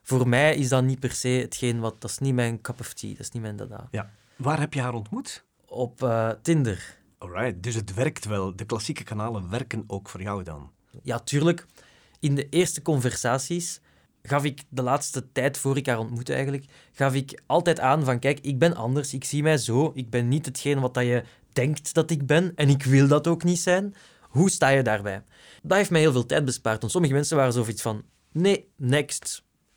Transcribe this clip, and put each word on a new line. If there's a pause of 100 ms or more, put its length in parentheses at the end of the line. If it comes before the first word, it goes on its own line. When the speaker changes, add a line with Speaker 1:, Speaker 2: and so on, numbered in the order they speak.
Speaker 1:
voor
mij
is
dat
niet
per
se
hetgeen
wat,
dat
is
niet
mijn
cup
of
tea,
dat
is
niet
mijn
dada.
Speaker 2:
Ja. (260)
Waar
heb
je
haar
ontmoet? (220)
Speaker 1:
Op,
eh, (120)
Tinder. (220)
Speaker 2:
Alright,
dus
het
werkt
wel.
De
klassieke
kanalen
werken
ook
voor
jou
dan? (320)
Speaker 1:
Ja,
tuurlijk. (540)
In
de
eerste
conversaties (420)
gaf
ik
de
laatste
tijd,
voor
ik
haar
ontmoette
eigenlijk, (280)
gaf
ik
altijd
aan
van,
"Kijk,
ik
ben
anders,
ik
zie
mij
zo,
ik
ben
niet
hetgeen
wat
dat
je (300)
denkt
dat
ik
ben
en
ik
wil
dat
ook
niet
zijn. (280)
Hoe
sta
je
daarbij?" (400)
Dat
heeft
mij
heel
veel
tijd
bespaard,
want
sommige
mensen
waren
zoiets
van, (300)
"Nee,
next." (320)